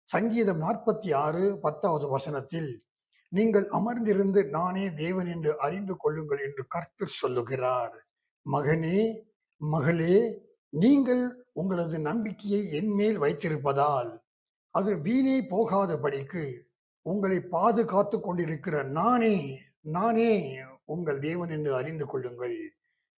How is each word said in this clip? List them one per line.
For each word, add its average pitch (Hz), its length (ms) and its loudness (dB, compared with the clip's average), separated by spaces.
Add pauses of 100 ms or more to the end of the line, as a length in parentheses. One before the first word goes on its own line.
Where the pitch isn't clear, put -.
சங்கீதம் 202 580 0
நாற்பத்தி 196 540 0
ஆறு, 170 440 0
பத்தாவது 151 500 0
வசனத்தில், 139 760 -4 (420)
"நீங்கள் 208 420 2
அமர்ந்திருந்து 196 800 2
நானே 180 440 -2
தேவன் 175 340 -2
என்று 156 320 -2
அறிந்து 185 380 -4
கொள்ளுங்கள்" 151 420 -4
என்று 139 280 -8
கர்த்தர் - 440 -8
சொல்லுகிறார். 127 960 -2 (440)
மகனே, 165 680 0 (360)
மகளே, 165 840 2 (280)
நீங்கள் 247 840 4
உங்களது 170 460 -2
நம்பிக்கையை 202 720 -2
என் 170 180 -2
மேல் 208 320 2
வைத்திருப்பதால், 139 1000 0 (500)
அது 196 280 0
வீணே 254 500 2
போகாதபடிக்கு 160 1200 -2 (320)
உங்களை 190 380 0
பாதுகாத்து 196 840 2
கொண்டிருக்கிற 160 640 -2
நானே, 175 800 2 (180)
நானே 190 760 0 (280)
உங்கள் 156 340 -2
தேவன் 170 300 -4
என்று 151 260 -2
அறிந்து 151 300 -4
கொள்ளுங்கள். 123 720 -6 (400)